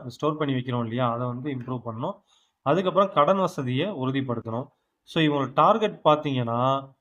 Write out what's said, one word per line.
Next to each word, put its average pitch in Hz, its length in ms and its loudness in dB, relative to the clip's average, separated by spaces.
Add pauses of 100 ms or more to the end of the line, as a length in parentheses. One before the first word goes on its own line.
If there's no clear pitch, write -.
ஸ்டோர் 151 300 -4
பண்ணி 143 160 -2
வைக்கிறோம் 123 300 -2
இல்லையா, 120 280 -2
அதை 120 160 -4
வந்து 127 240 -6
இம்ப்ரூவ் 127 320 -6
பண்ணணும். 120 320 -8 (500)
அதுக்கப்புறம் 185 480 2
கடன் 170 280 4
வசதியை 139 540 -2
உறுதிப்படுத்தணும். 131 720 -4 (420)
So, - 100 -4
இவங்களோட 143 340 2
டார்கெட் 202 480 4
பார்த்தீங்கன்னா, 127 580 2 (420)